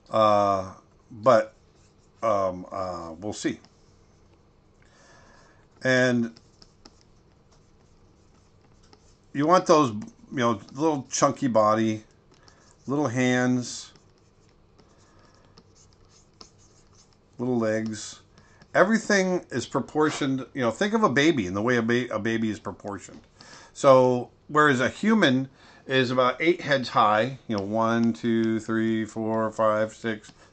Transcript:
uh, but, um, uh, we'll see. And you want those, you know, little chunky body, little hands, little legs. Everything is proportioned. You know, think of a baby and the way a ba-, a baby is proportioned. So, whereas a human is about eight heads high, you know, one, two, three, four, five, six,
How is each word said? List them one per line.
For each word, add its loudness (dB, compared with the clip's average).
uh, 2
but, 2
um, -2
uh, -10
we'll -8
see. -6
And 0
you -2
want 4
those, 4
you -14
know, 0
little -2
chunky 0
body, 2
little -2
hands, -2
little -2
legs. -6
Everything 0
is -6
proportioned. -4
You -6
know, 0
think -2
of 0
a 2
baby 2
and -6
the -4
way 0
a 0
ba-, -2
a -4
baby -4
is -6
proportioned. -14
So, 4
whereas 4
a 0
human 2
is 0
about 2
eight 0
heads -2
high, 2
you -2
know, -4
one, 0
two, -2
three, -2
four, -4
five, 0
six, -8